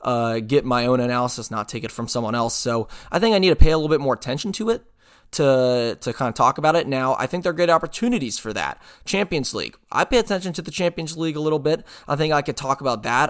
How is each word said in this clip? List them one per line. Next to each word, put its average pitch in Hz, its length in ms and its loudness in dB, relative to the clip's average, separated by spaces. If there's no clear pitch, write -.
uh, 117 380 0
get 123 220 2
my 120 220 0
own 127 140 4
analysis, 123 500 -2
not 107 180 -6
take 117 160 -8
it 110 80 -8
from 117 160 -8
someone 117 280 -4
else. 117 180 -2
So 117 340 -2
I 160 60 0
think 220 160 2
I 196 60 4
need 185 100 4
to 156 60 4
pay 160 160 10
a 160 80 2
little 151 100 -2
bit 151 120 2
more 135 120 0
attention 139 380 -6
to 220 180 -2
it 240 160 -2
to, 127 680 2
to 123 100 -4
kinda 117 220 -2
talk 127 240 4
about 156 180 2
it. 170 120 0
Now, 131 300 0
I 127 80 -2
think 175 180 -4
there 180 80 0
are - 20 -4
great 170 160 2
opportunities 170 680 0
for 110 140 -8
that. 80 300 -6
Champions 180 480 -2
League. 82 240 -8
I 156 140 0
pay - 140 2
attention 190 360 -2
to 175 80 -6
the - 100 -12
Champions 170 460 -4
League 160 200 -4
a - 20 -4
little 156 180 0
bit. 151 280 -2
I 147 120 -2
think 156 160 0
I 143 80 2
could 135 160 -6
talk 135 240 -4
about 120 220 -2
that. 127 260 2